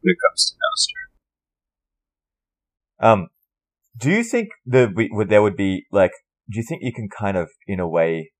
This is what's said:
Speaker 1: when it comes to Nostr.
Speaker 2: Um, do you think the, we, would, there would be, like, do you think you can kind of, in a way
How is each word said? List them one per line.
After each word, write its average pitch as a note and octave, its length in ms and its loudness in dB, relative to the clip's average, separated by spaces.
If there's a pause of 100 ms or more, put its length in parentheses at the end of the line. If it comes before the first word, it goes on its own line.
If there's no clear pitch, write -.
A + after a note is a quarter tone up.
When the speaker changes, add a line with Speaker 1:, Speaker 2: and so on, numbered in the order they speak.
Speaker 1:
when - 100 2
it - 60 0 (120)
comes C6+ 200 -4
to - 40 -20 (2500)
Nostr. A2+ 100 6
Speaker 2:
Um, F#2+ 160 2 (720)
do B2 120 0
you G#3+ 120 2
think A#3 260 -2 (160)
the, B2 300 4
we, A2+ 160 0
would, G#2 180 -2
there G#2 140 6
would G2+ 140 0
be, F#2+ 340 -2
like, F#2+ 220 4 (380)
do G#2 100 -6
you A2+ 80 -4
think - 160 -8
you B2 80 -4
can G#2+ 160 -10
kind G2 280 -4
of, E2+ 120 -4 (180)
in F#2+ 140 -6
a F2 80 -4
way E2 520 -2